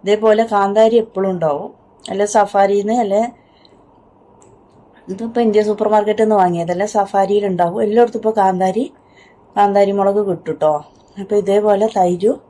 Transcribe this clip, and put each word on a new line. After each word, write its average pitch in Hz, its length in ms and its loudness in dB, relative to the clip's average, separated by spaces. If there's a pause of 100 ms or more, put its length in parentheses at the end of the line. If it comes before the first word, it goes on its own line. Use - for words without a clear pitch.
ഇതേപോലെ 214 500 2
കാന്താരി 214 500 2
എപ്പോഴും 190 320 -6
ഉണ്ടാവും, 165 340 -4 (440)
അല്ലെ 196 140 -2 (100)
സഫാരിന്ന്, 202 640 2
അല്ലെ 202 180 0 (1900)
ഇതിപ്പോ 226 380 -6
ഇന്ത്യ 214 220 4
സൂപ്പർ 214 260 -2
മാർക്കറ്റിൽ 214 320 2
നിന്ന് 214 140 2
വാങ്ങിയതല്ല, 175 540 0
സഫാരിയിൽ 202 560 0
ഉണ്ടാവും. 175 360 -2
എല്ലായിടത്തും 226 360 0
ഇപ്പൊ 220 180 0
കാന്താരി, 190 460 0 (720)
കാന്താരി 202 440 2
മുളക് 196 300 0
കിട്ടും 165 320 -6
ട്ടോ. 156 120 2 (440)
അപ്പൊ 202 260 -6
ഇതേപോലെ 208 540 2
തൈരും 180 420 0 (100)